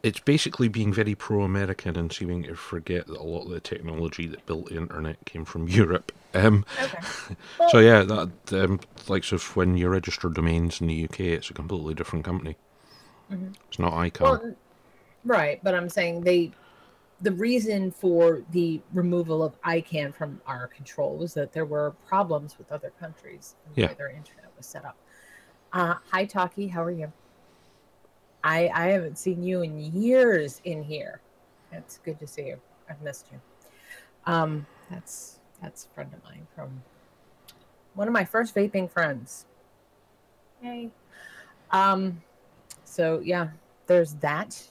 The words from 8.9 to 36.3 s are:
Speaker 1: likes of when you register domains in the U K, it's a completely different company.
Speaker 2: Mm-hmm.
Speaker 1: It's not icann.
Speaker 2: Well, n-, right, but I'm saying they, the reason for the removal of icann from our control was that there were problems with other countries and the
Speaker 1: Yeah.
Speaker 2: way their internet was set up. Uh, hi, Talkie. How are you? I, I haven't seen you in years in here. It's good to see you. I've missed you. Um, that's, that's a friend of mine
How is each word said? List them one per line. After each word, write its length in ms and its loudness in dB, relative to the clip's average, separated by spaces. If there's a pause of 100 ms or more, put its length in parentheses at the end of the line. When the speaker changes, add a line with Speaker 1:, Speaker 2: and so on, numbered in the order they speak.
Speaker 1:
likes 240 -2
of 220 -4
when 220 4
you 140 2
register 400 -2
domains 500 2
in 60 0
the 80 0
U 140 -4
K, 240 -2
it's 180 -4
a 40 -16
completely 380 -6
different 320 -6
company. 320 -6 (760)
Speaker 2:
Mm-hmm. 220 -10 (160)
Speaker 1:
It's 100 -12
not 140 0
icann. 280 -4
Speaker 2:
Well, 220 4
n-, 140 -10 (680)
right, 360 0
but 120 2
I'm 160 -2
saying 320 -2
they, 300 4 (680)
the 120 0
reason 580 0
for 520 4 (100)
the 280 0 (140)
removal 480 0
of 180 -4
icann 540 -2
from 320 -8
our 220 -10
control 500 -6
was 160 -8
that 180 -4
there 140 -4
were 240 -2 (160)
problems 500 -2
with 160 -16
other 260 -10
countries 580 -20 (100)
and 80 -20
the 80 2
Speaker 1:
Yeah. 60 2
Speaker 2:
way 60 -6
their 140 -12
internet 480 -20
was 80 -20
set 220 -16
up. 100 -16 (800)
Uh, 220 0 (140)
hi, 140 0
Talkie. 440 -2
How 140 -4
are 80 -2
you? 220 -8 (1300)
I, 320 2
I 120 0
haven't 320 0
seen 240 -4
you 180 -2
in 180 -6 (160)
years 680 4
in 180 -6
here. 380 -10 (520)
It's 260 -20
good 220 -10
to 60 -14
see 200 -12
you. 140 -12 (280)
I've 140 -16
missed 280 -12
you. 80 -20 (840)
Um, 420 0 (240)
that's, 500 -16 (220)
that's 220 -18
a 100 -20
friend 200 -14
of 100 -20
mine 220 -20 (100)